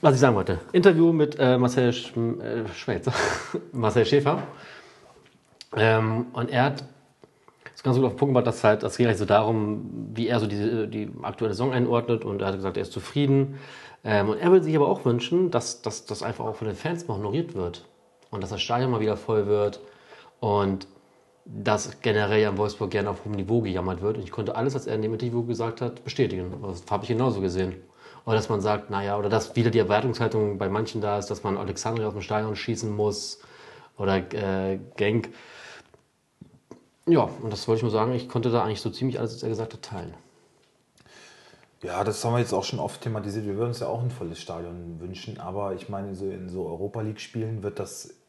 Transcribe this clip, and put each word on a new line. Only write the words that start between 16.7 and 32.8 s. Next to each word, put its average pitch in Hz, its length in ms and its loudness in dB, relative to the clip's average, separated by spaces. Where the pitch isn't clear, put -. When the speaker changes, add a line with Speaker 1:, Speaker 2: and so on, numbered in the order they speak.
Speaker 1:
Fans 170 300 -4
mal 113 80 -2
honoriert 107 400 -4
wird 87 300 -6
und 101 120 -6
dass 98 80 -8
das 104 100 -6
Stadion 123 300 0
mal 117 100 2
wieder 107 160 2
voll 104 300 0
wird 104 320 2
und 101 480 0
dass 107 580 -2
generell 107 380 4
ja 104 100 4
in 98 80 -4
Wolfsburg 104 320 -2
gerne 101 200 0
auf 90 140 -8
hohem 104 120 -6
Niveau 101 260 2
gejammert 92 400 -2
wird. 107 140 0
Und 95 80 -8
ich 87 80 -12
konnte 104 240 -4
alles, 135 180 0
was - 140 -4
er 110 80 -2
in 110 60 -2
dem 107 100 -2
Interview 117 320 -2
gesagt 117 360 -4
hat, 120 220 -6
bestätigen. 92 500 -2
Das 92 280 -8
habe 98 140 -2
ich - 40 -10
genauso 117 320 2
gesehen. 92 340 0
Oder 113 120 2
dass 110 120 0
man 107 120 0
sagt, 104 300 0
naja, 101 280 -2
oder 104 100 -2
dass 110 280 0
wieder 117 140 4
die 113 100 4
Erwartungshaltung 107 760 2
bei 98 100 0
manchen 107 320 -2
da 104 180 0
ist, 98 120 -6
dass 101 140 -6
man 98 120 0
Alexandria 107 500 -4
aus 104 60 -2
dem 101 100 -6
Stadion 107 320 -2
schießen 110 400 -4